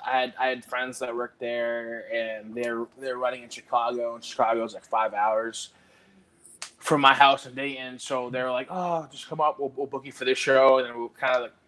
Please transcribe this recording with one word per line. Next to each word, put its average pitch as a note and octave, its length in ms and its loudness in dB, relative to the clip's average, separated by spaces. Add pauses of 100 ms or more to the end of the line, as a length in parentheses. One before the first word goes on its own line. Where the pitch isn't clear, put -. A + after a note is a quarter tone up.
I A#2+ 80 -4
had, B2+ 260 0
I C3 80 2
had B2 180 -2
friends B2+ 360 -6
that B2 140 -4
worked A#2 260 -6
there, A#2 640 -4 (100)
and A2 400 -6
they're, A#2 320 -4 (120)
they're C3 200 -6
running B2 240 -2
in A#2+ 80 -20
Chicago, A#2+ 640 -2
and A#2 100 -16
Chicago's, A2+ 500 0
like, - 100 -14
five A2 280 0
hours A2 580 0 (1080)
from D3 220 2
my C3+ 120 10
house C#3 340 4
in B2 100 -16
Dayton. C3 420 -8
So B2 320 -4
they B2+ 100 -4
were B2+ 120 -2
like, B2+ 180 -4
"Oh, F3 400 -4
just - 180 -18
come D#3+ 120 -8
up. D3+ 180 2
We'll, C3+ 180 -4
we'll C#3 120 -4
book C3 180 -8
you C3+ 60 -14
for - 120 -10
this C3 140 2
show." C3+ 400 8
And B2+ 80 0
then A#2+ 140 -8
we A#2 80 -4 (100)
kinda, B2+ 320 0 (180)